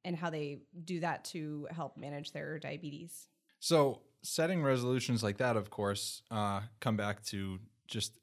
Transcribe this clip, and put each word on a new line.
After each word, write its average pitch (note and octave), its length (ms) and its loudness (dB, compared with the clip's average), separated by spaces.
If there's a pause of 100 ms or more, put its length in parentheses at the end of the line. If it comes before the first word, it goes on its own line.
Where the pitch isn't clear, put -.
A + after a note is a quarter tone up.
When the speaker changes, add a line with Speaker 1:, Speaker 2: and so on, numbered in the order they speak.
Speaker 1:
and F3 120 -2
how E3+ 120 0
they D3 340 -4 (220)
do F3 140 -2
that D#3+ 280 -2
to D3+ 440 -6
help D#3+ 260 -6
manage C#3+ 360 -8
their D3 260 -6
diabetes. D#3 720 -10 (320)
Speaker 2:
So C#3+ 400 6 (220)
setting E3+ 400 2
resolutions B2+ 600 4
like G2+ 140 2
that, A#2+ 200 4
of G2+ 140 -2
course, - 600 -2
uh, G2+ 320 0 (180)
come A2+ 160 2
back G#2 280 0
to F#2+ 360 -4 (260)
just - 360 -4